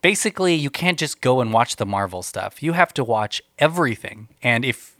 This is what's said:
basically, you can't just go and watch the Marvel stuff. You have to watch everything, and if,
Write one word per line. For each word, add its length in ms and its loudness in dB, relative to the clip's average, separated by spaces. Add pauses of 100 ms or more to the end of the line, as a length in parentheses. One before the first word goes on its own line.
basically, 540 2
you 140 0
can't 280 -2
just 240 -6
go 200 2
and 100 0
watch 240 2
the 100 -4
Marvel 380 -4
stuff. 400 -10
You 100 0
have 200 2
to 100 -2
watch 380 -2 (160)
everything, 720 -2 (120)
and 220 2
if, 360 -6